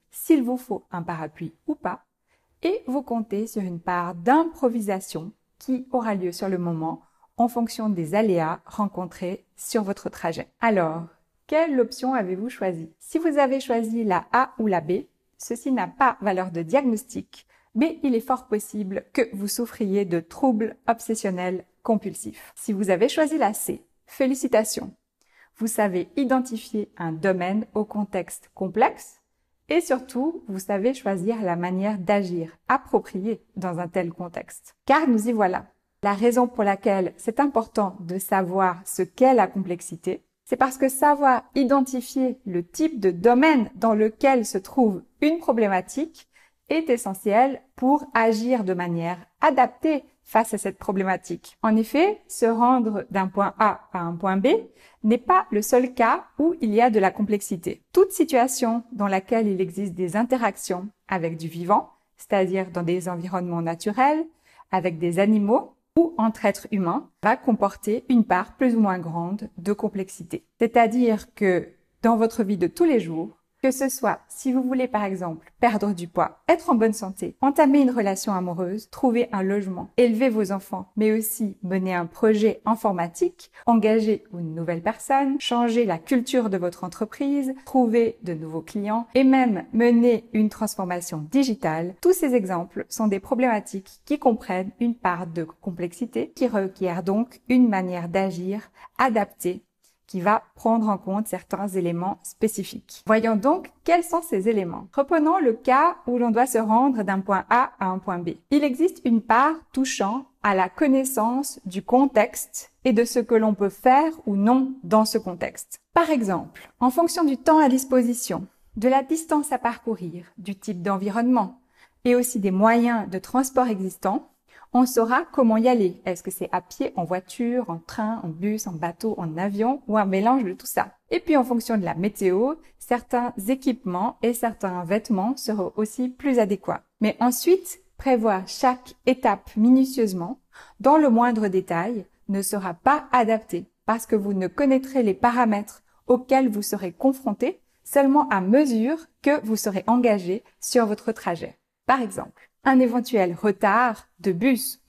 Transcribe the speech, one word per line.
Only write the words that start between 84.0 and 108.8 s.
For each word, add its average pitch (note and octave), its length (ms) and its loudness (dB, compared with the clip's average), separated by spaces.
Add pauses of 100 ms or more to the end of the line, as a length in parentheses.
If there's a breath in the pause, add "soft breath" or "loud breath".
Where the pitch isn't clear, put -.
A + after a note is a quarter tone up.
une E3 220 -8
nouvelle E3 260 -6
personne, C4+ 580 -2
changer A#3+ 460 0
la E3+ 140 -2
culture B3 500 0
de F#3+ 80 -2
votre F3 260 -6
entreprise, C4+ 720 -4 (120)
trouver A#3 580 2
de E3+ 100 -6
nouveaux D#3+ 280 -8
clients G#3+ 520 -6
et C4 100 4
même B3+ 500 4
mener A#3 600 4
une G#3+ 160 2
transformation F3+ 720 -6 (120)
digitale, F#3+ 680 0
tous F4+ 120 4
ces D4+ 200 0
exemples F#3 560 -2
sont A3 180 -2
des G3 120 0
problématiques A3+ 840 -2
qui D4 120 -2
comprennent G3 640 0
une A#3+ 160 -2
part F3+ 320 -4
de E3 160 -6
complexité, F3+ 920 -8
qui B3+ 120 0
requiert F#3+ 560 -4
donc G3+ 440 -2
une B3+ 220 6
manière F3+ 400 -4
d'agir F#3+ 600 -4 (260 loud breath)
adaptée G#3+ 640 -2 (480)
qui F3+ 80 -6
va G#3 240 2 (120)
prendre A3+ 340 2
en G3 80 0
compte G3 320 -6
certains F#3+ 400 -6
éléments F3 520 -4
spécifiques. - 880 -6
Voyons A3 300 2
donc C#4+ 340 0 (140)
quels E4+ 180 4
sont E4+ 180 -2
ces G#3+ 280 -2
éléments. F#3+ 440 -4
Reprenons D#4 460 2
le B3 140 2
cas C#4 420 2 (100)
où B3 120 -2
l'on A#3+ 140 2
doit A#3+ 160 2
se A#3+ 100 -2
rendre A3+ 460 2
d'un F#3+ 180 -2
point F#3+ 280 -2
A A#3+ 300 2
à G3 60 -4
un F#3 120 -2
point F#3 220 -6
B. F3 120 -6 (180)
Il D4 160 2
existe D#4 400 0